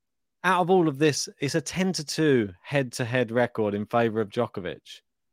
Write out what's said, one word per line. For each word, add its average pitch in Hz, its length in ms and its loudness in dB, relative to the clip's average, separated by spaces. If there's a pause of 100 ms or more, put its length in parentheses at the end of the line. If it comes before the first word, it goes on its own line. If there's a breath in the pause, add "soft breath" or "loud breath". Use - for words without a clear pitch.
(420)
Out 180 200 2
of 170 80 0
all 180 180 6
of 135 100 -2
this, 147 300 2 (100)
it's 135 160 -4
a 165 60 0
ten 185 340 -4
to 156 100 -6
two 131 480 2 (100)
head-to-head 127 680 -2
record 113 440 0
in 104 120 -4
favour 117 340 0
of 101 100 -4
Djokovic. 101 720 -8 (320)